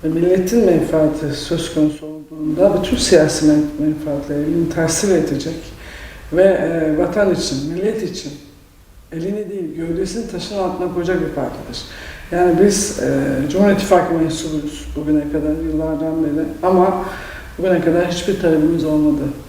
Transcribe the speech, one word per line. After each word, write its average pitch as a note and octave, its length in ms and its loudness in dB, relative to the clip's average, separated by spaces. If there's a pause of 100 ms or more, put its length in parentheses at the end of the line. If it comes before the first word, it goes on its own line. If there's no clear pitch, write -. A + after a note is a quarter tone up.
ve D#3+ 40 2
milletin F#3 580 4
menfaati D#3 680 2
söz - 380 -4
konusu D3+ 320 0
olduğunda D#3 760 0
bütün B3 140 -2
siyasi D#3 500 4
men-, D3+ 180 6 (140)
menfaatleri D3+ 600 -2
elini E3 360 0
tersine E3+ 440 2
edecek D3+ 360 -2 (760)
ve, E3+ 100 4
e, E3 560 2
vatan G3 360 2
için, C#3+ 380 -4
millet G#3 300 -2
için D3 300 -8 (800)
elini F#3+ 380 -6
değil, F3 260 -6
gövdesini F3+ 540 -4
taşın F#3+ 280 -8
altına F#3 360 -4
koyacak F3 260 0
bir D#3 140 -4
partidir. - 480 -8 (500)
Yani F3+ 340 4
biz, - 360 0
e, C#3 480 0
Cumhur G3 200 4
İttifakı F3 440 2
mensubuyuz D#3 840 -2
bugüne D3+ 260 2 (100)
kadar, D#3 400 -2
yıllardan D#3+ 520 -2
beri D3 220 -2 (160)
ama F#3 420 2 (540)
bugüne F3 220 2
kadar E3 300 2
hiçbir F#3+ 300 -2
talebimiz D#3+ 440 2
olmadı. D3+ 380 2 (260)